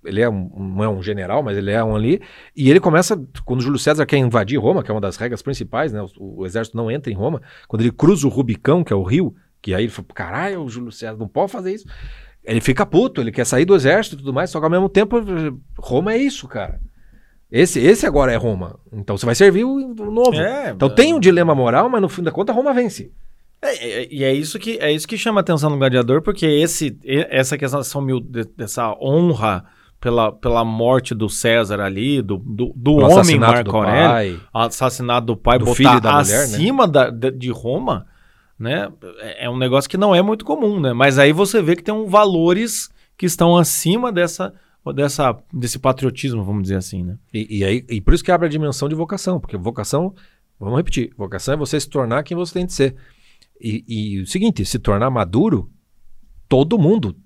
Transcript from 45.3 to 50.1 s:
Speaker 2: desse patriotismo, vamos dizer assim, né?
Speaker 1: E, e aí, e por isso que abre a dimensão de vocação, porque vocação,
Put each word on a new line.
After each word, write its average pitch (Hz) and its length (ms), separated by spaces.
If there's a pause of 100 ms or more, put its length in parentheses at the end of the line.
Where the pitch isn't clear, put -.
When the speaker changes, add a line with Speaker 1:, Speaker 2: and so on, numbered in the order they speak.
Speaker 2:
desse 120 260
patriotismo, 127 640
vamos 98 200
dizer 95 120
assim, 92 280
né? 90 120 (180)
Speaker 1:
E, 110 260
e 98 40
aí, 117 260
e 113 120
por 147 120
isso 170 120
que 185 60
abre 170 160
a 151 40
dimensão 143 380
de 156 60
vocação, 175 440
porque - 180
vocação, 120 560 (460)